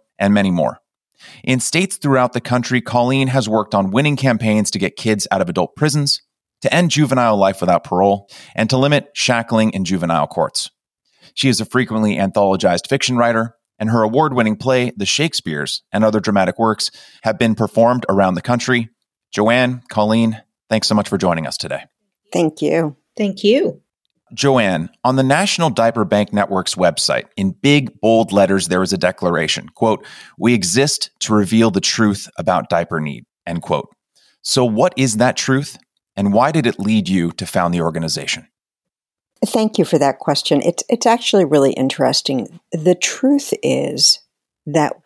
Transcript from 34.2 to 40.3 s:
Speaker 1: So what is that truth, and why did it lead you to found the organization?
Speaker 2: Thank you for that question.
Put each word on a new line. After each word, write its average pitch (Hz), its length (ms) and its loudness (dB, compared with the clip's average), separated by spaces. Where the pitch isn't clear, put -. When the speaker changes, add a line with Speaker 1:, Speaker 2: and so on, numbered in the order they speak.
Speaker 1:
So - 220 0
what 120 320 0
is 123 220 0
that 123 180 2
truth, - 420 -2
and 101 160 0
why 123 180 2
did 151 160 0
it - 140 0
lead 101 280 0
you 87 240 0
to - 140 -10
found 87 260 -2
the 85 100 -2
organization? 80 640 -6
Speaker 2:
Thank 214 340 0
you 180 60 2
for 156 140 0
that 139 200 0
question. - 420 0